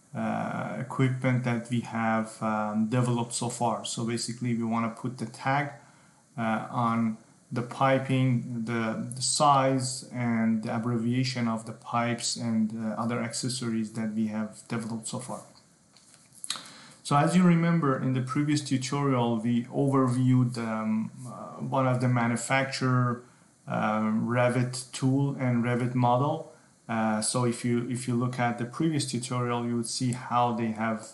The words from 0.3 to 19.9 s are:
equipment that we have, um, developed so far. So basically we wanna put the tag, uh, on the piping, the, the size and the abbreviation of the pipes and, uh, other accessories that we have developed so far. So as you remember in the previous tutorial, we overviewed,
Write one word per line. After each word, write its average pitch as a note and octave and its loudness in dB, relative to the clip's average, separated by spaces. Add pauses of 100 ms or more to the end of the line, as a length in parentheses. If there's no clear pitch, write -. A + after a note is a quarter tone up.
equipment B2+ 0
that A#2 -2
we A#2+ 0
have, A2+ -2
um, G#2+ 0
developed A#2+ 0
so A#2+ -2
far. A2 -2
So - -6
basically A#2 -2
we A#2 0
wanna A2+ 0
put B2 -8
the A#2 -6
tag, C#3 -2 (680)
uh, A2 -2
on A#2 0 (340)
the B2 -2
piping, C3 0
the, A#2 -2
the B2+ -6
size C3+ 2
and A2+ 2
the A#2 -4
abbreviation A#2+ 0
of A2+ -2
the A#2+ -10
pipes A#2+ -2
and, A2 0
uh, A2 -4
other A#2 -2
accessories A2+ -4
that A2 -4
we A2 0
have G#2+ -6
developed A2+ -6
so A#2+ -6
far. G#2 -10 (1600)
So - 0
as D#3+ 6
you F#3 8
remember E3+ 6
in C3 0
the C3 0
previous D3 2
tutorial, B2+ 2
we A#2 2
overviewed, B2+ 4